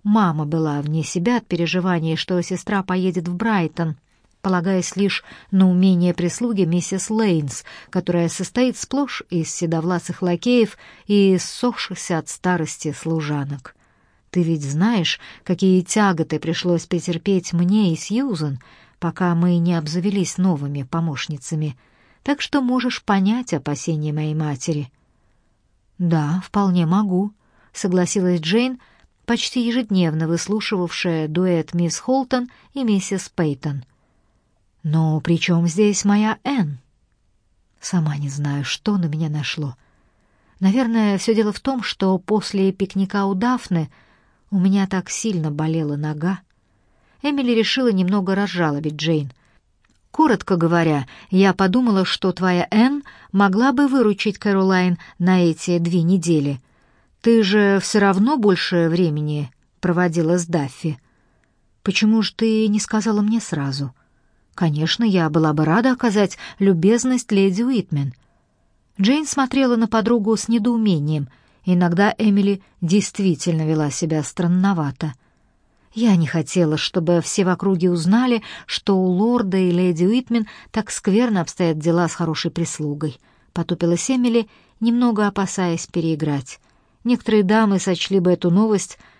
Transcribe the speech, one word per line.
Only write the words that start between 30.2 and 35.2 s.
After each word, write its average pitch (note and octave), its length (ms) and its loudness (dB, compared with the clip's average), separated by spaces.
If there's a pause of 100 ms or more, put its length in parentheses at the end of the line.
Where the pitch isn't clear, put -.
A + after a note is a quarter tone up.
выслушивавшая E3+ 1040 -4
дуэт E3+ 440 0
мисс E3+ 260 0
Холтон B3+ 500 -2 (240)
и C#4 100 -4
миссис G3 460 -2
Пейтон. C#3+ 540 -4 (1000)
«Но D#3 380 0